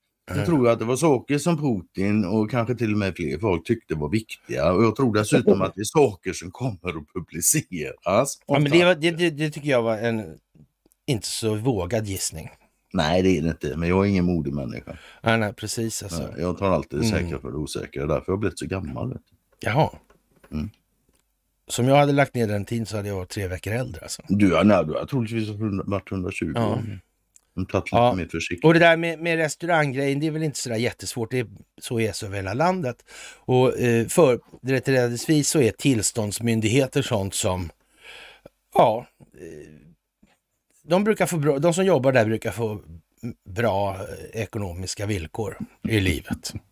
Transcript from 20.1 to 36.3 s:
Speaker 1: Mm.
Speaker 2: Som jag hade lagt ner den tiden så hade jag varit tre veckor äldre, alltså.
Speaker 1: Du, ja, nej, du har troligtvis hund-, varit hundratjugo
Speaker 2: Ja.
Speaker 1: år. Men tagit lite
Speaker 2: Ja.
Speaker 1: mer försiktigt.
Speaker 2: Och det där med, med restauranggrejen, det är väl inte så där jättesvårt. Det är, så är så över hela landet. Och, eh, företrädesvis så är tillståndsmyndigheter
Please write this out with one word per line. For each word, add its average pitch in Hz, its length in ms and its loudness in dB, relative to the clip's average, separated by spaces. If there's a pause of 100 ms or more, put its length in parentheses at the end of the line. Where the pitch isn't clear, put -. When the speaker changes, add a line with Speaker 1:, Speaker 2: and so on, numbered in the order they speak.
Speaker 1:
Mm. 78 180 -4 (1000)
Speaker 2:
Som 120 200 0
jag 139 80 6
hade 143 160 6
lagt 139 220 2
ner 117 120 0
den 104 180 -2
tiden 117 220 -4
så 110 100 -6
hade 104 120 -6
jag 101 80 -4
varit 92 120 -8
tre 101 180 -6
veckor 90 260 -6
äldre, 113 300 -6
alltså. - 260 -12
Speaker 1:
Du, 101 240 4
ja, 82 100 4
nej, 98 240 6
du 76 60 -4
har 69 140 -4
troligtvis 113 420 -4
hund-, 101 380 -4
varit 101 240 -6
hundratjugo 92 500 -6
Speaker 2:
Ja. 113 120 0
Speaker 1:
år. 104 260 -6 (560)
Men 95 120 -6
tagit 95 200 -2
lite - 100 -2
Speaker 2:
Ja. 120 180 4
Speaker 1:
mer 87 120 -4
försiktigt. 82 380 -4
Speaker 2:
Och 160 100 8
det 165 60 6
där 165 160 6
med, 165 220 -4
med 165 180 -2
restauranggrejen, 143 840 0
det 156 60 -2
är 160 40 -2
väl 156 120 -4
inte 156 160 -4
så - 100 -8
där 117 80 -4
jättesvårt. 113 540 -4
Det 127 80 -2
är, 117 80 -2 (340)
så 117 200 -4
är 107 120 0
så - 140 -10
över 98 100 -8
hela 95 180 -4
landet. 160 500 -2 (320)
Och, 127 420 2
eh, 117 280 2
företrädesvis 131 1400 2
så 165 120 2
är 113 100 6
tillståndsmyndigheter 113 1300 0